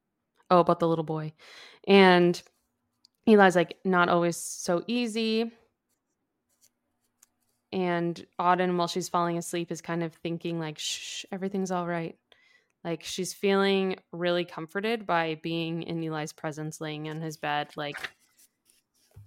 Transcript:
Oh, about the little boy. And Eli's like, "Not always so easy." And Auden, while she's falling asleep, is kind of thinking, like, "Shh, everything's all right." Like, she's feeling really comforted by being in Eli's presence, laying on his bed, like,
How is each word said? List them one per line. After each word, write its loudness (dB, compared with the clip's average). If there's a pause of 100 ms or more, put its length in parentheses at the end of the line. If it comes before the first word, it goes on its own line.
(500)
Oh, 8
about 2
the 2
little 0
boy. -6 (540)
And 8 (840)
Eli's 8
like, 0
"Not 4
always 2
so -4
easy." -2 (2250)
And -2 (140)
Auden, 2
while 0
she's -6
falling 0
asleep, -6
is -10
kind -6
of -6
thinking, -8
like, -8
"Shh, -10
everything's -6
all -4
right." -6 (680)
Like, -6
she's -8
feeling 2 (140)
really -2
comforted -6
by -2
being -6
in -6
Eli's -6
presence, -10
laying -8
on -10
his -10
bed, -4
like, -10 (1160)